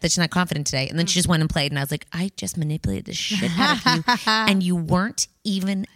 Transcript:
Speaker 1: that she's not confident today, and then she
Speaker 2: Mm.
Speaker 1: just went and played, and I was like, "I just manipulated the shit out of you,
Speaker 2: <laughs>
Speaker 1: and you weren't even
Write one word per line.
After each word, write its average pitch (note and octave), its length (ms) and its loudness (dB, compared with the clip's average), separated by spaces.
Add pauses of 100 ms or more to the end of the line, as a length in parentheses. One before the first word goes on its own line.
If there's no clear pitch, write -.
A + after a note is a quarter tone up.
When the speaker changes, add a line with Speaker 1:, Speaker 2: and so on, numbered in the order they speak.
Speaker 1:
that E3+ 100 0
she's - 80 0
not E3 120 2
confident D#3 360 -2
today, C3+ 220 -2
and - 100 -4
then E3+ 80 2
she - 60 -2
Speaker 2:
Mm. F3+ 100 2
Speaker 1:
just - 60 0
went E3 140 4
and D#3 60 2
played, C#3+ 240 0
and C#3+ 60 -2
I C#3 40 0
was C#3 80 -4
like, D3 220 -4
"I F#3 240 -4
just F#3+ 220 -6
manipulated D#3+ 480 -4
the - 80 -8
shit F#3 420 -2
out C4+ 300 2
of B3 100 4
you, D#3+ 60 0 (140)
Speaker 2:
<laughs> - 100 -4
Speaker 1:
and A3 360 4
you F3+ 140 2
weren't F3 520 0 (160)
even G3 520 -2